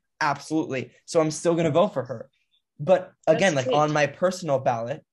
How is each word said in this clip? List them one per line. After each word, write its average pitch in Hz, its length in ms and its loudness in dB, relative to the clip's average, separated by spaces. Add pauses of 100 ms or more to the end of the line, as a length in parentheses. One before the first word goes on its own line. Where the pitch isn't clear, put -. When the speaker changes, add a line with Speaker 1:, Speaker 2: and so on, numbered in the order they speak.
(200)
Speaker 1:
Absolutely. 143 720 -4 (140)
So 170 140 0
I'm 156 120 2
still 170 240 0
gonna 165 160 2
vote 185 200 2
for 127 120 -4
her. 120 260 -12 (480)
But 180 340 2 (140)
again, 160 300 4
Speaker 2:
That's 127 100 -2
Speaker 1:
like, 127 80 0
Speaker 2:
great. - 80 2
Speaker 1:
on 151 100 2
my 147 140 2
personal 160 540 -2
ballot, 123 520 -4